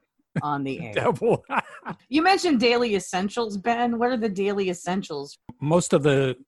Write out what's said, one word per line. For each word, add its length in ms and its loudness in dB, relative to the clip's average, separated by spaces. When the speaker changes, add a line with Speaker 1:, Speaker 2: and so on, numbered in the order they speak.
Speaker 1:
<laughs> 220 -8
Speaker 2:
on 220 -4
the 160 -6
air. 140 -10
Speaker 1:
Devil. 540 0
<laughs> 60 -6
Speaker 2:
You 140 2
mentioned 380 2
Daily 340 2
Essentials, 640 -4
Ben. 400 0
What 140 0
are 40 0
the 120 -2
Daily 420 -2
Essentials? 640 -6
Speaker 1:
Most 320 2
of 120 4
the 320 4